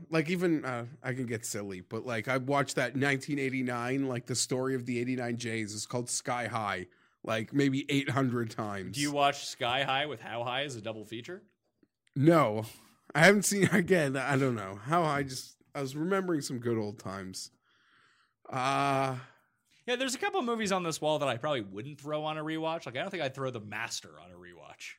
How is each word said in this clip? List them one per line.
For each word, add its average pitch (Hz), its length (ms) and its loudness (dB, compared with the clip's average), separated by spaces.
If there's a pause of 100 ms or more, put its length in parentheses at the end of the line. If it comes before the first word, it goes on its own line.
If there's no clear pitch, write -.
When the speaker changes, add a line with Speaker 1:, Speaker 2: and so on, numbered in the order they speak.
(100)
Speaker 1:
Like, 160 180 2
even, 175 360 2
uh, 120 200 -4 (180)
I 127 120 -2
can 127 120 -2
get 113 200 -4
silly, 101 340 -6
but, 110 240 -8
like, 117 240 -4
I 131 80 2
watched 135 400 0
that 127 200 0
nineteen 139 420 0
eighty-nine, 131 720 0
like, 120 180 -4
the 127 80 -4
story 131 400 0
of 123 120 -2
the 123 140 -2
eighty-nine 120 380 -2
Jays 113 340 -4
is 107 140 -6
called 123 240 -4
Sky 123 380 -2
High, 98 380 -2 (380)
like, 110 300 0
maybe 139 340 4
eight 139 220 2
hundred 120 400 2
times. 101 460 -6
Speaker 2:
Do 143 40 -4
you 143 100 0
watch 143 360 2
Sky 131 380 0
High 135 220 0
with 127 140 -8
How 117 240 -6
High 127 200 -2
as 131 120 -8
a 104 60 -10
double 107 240 -8
feature? 120 360 -12 (720)
Speaker 1:
No. 127 520 6 (480)
I 147 60 4
haven't 196 240 10
seen, 202 200 4
<laughs> - 80 4
again, 165 460 4
I 135 180 2
don't 135 180 4
know. 98 300 -6
How 170 180 4
High 143 200 2
just, 131 340 -8 (180)
I 147 60 -6
was 139 160 -6
remembering 180 460 0
some 135 160 -6
good 117 200 0
old 104 200 -4
times. 95 520 -10 (1000)
Uh, 135 680 2 (680)
Speaker 2:
Yeah, 240 100 0
there's 262 180 0
a 269 40 -8
couple 392 240 0
movies 220 300 0
on 185 100 2
this 165 180 -4
wall 151 200 2
that 143 80 2
I 117 100 0
probably 143 240 -2
wouldn't 107 380 -10
throw 151 240 -4
on 156 120 -2
a 156 80 -6
rewatch. 160 400 -4
Like, 123 120 -8
I 139 40 -4
don't 185 100 -4
think 175 120 -4
I'd 135 120 -2
throw 131 160 -4
The 117 100 -8
Master 104 500 -8 (120)
on 90 80 -20
a 90 40 -20
rewatch. 85 640 -18